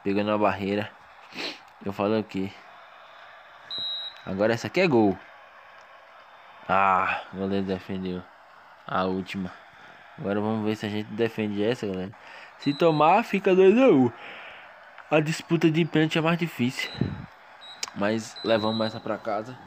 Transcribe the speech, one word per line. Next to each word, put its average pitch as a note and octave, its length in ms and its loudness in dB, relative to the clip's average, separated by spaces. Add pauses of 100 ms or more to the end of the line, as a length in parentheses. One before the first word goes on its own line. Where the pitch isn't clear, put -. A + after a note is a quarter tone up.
Pegando G#2 280 0
a G#2+ 60 2
barreira. G2+ 540 0 (920)
Eu G2 80 -6
falo G#2+ 260 2
o G#2 40 -2
quê? G2 280 -6 (1700)
Agora G2+ 280 0
essa A#2 140 -4
aqui F3 140 0
é G3 60 4
gol. A2 300 4 (1500)
Ah, F#2+ 540 2 (120)
o F#2 40 -12
goleiro G2 280 -2
defendeu F#2 560 -6 (680)
a F#2+ 160 -2
última. F#2 480 -6 (680)
Agora G2+ 220 -4
vamos G#2+ 260 -2
ver G#2+ 100 -2
se G#2+ 100 -10
a G#2+ 40 -4
gente G#2 220 -6
defende G#2+ 520 -2
essa, A#2 220 -2
galera. F#2 260 -6 (480)
Se C#3+ 140 -2
tomar, E3 500 4
fica F#3+ 300 0
dois F#3+ 240 8
a C4 100 6
um. C3 240 6 (1000)
A D3+ 80 4
disputa D#3+ 500 0
de D#3+ 160 2
pênalti D#3 320 2
é D#3+ 40 0
mais E3 160 0
difícil. D#3+ 520 -4 (1040)
Mas G#2+ 480 -4
levamos A2 440 2
essa A2 120 -8
pra G#2+ 180 -6
casa. A2+ 500 -8